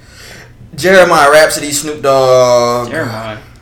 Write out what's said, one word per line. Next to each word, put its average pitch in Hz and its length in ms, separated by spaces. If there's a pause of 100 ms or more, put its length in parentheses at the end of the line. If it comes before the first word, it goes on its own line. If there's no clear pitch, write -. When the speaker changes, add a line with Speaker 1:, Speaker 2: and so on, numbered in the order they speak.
(760)
Speaker 1:
Jeremiah 170 560
Rhapsody, 151 420
Snoop 151 300
Dogg, 123 880
Speaker 2:
Jeremiah. 113 480 (240)